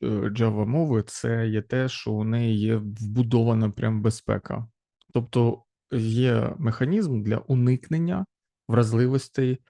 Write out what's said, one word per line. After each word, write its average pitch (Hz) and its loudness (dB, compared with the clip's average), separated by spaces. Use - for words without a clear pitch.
е, 107 -2
Java 107 0
мови 131 0
це 117 -4
є 107 -2
те, 131 -2
що - -6
у 107 -2
неї 113 0
є 110 2
вбудована 110 0
прям 110 -2
безпека. 110 -4
Тобто 117 0
є 117 0
механізм 135 0
для 104 0
уникнення 160 0
вразливостей, 123 2